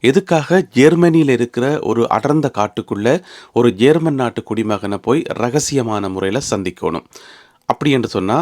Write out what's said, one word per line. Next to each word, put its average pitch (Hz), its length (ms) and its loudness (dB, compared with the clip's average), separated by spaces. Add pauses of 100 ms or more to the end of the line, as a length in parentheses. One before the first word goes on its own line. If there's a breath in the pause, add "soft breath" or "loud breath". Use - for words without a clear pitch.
எதுக்காக 165 580 2 (120)
ஜெர்மனியில 160 560 4
இருக்கிற 120 360 0 (140)
ஒரு 113 300 0
அடர்ந்த 143 460 0
காட்டுக்குள்ள 107 600 -2 (360 loud breath)
ஒரு 120 200 4
ஜெர்மன் 143 480 2
நாட்டு 113 220 -4
குடிமகனை 104 580 -4
போய் 147 320 -2
ரகசியமான 117 760 -2
முறையில 98 400 -4
சந்திக்கணும்? 87 600 -6 (600 loud breath)
அப்படி 143 220 0
என்று 120 180 0
சொன்னா 104 320 -2